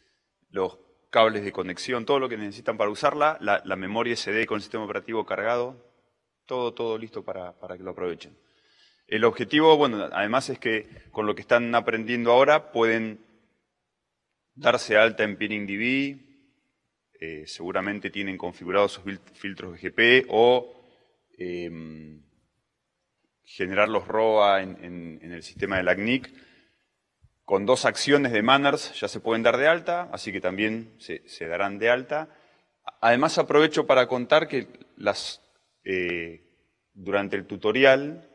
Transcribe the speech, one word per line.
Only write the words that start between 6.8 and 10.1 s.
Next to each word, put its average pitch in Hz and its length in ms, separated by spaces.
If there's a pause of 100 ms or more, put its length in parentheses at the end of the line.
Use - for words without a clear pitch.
listo 110 260
para, 90 360
para 92 180
que 92 60
lo 92 80
aprovechen. 87 440 (680)
El 110 180
objetivo, 147 540
bueno, 117 340